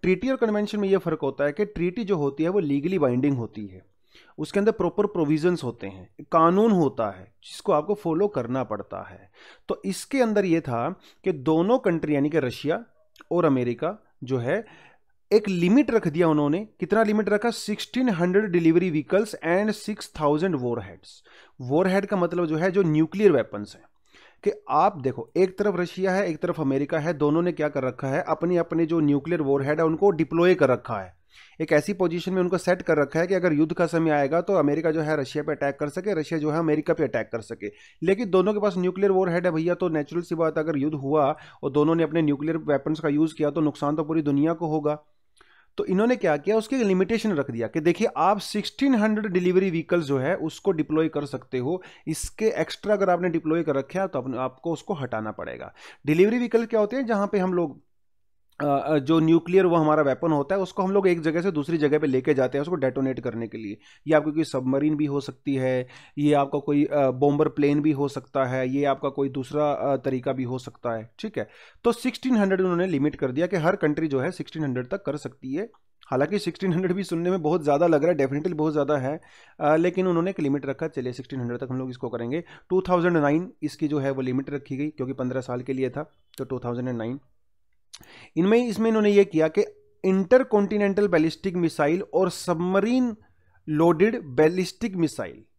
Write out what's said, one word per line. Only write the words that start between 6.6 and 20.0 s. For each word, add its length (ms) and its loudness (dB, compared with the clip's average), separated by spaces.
होता 400 2
है 220 -18
जिसको 280 -6
आपको 220 2
फॉलो 340 -2
करना 360 -4
पड़ता 440 -8
है। 240 -20
तो 180 -6
इसके 360 -4
अंदर 240 2
ये 160 2
था 400 -4
कि 80 0
दोनों 480 2
कंट्री 360 0
यानी 140 2
कि 100 0
रशिया 460 -4
और 140 2
अमेरिका 640 -2
जो 140 -2
है 280 -2
एक 180 2
लिमिट 420 4
रख 160 2
दिया 200 2
उन्होंने। 400 2
कितना 240 2
लिमिट 260 0
रखा? 200 0
सिक्सटीन 600 -4
हंड्रेड 480 2
delivery 340 4
vehicles 440 0
and 440 -2
six 80 -6